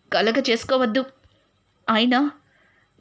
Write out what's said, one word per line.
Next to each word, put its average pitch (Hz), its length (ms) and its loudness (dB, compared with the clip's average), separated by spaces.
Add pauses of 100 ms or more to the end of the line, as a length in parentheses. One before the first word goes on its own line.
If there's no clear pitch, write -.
(140)
కలగ 226 360 2
చేసుకోవద్దు. 254 560 0 (840)
అయినా 247 420 2 (680)